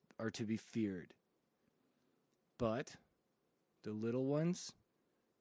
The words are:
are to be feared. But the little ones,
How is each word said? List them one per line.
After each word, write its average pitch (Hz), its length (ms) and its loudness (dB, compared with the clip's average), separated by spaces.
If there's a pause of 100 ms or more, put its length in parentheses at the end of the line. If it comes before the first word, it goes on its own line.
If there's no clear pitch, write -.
(180)
are 113 140 0
to 120 120 -2
be 110 120 2
feared. 98 580 -2 (1400)
But - 380 0 (880)
the 107 80 -4
little 117 320 0
ones, 156 480 0 (680)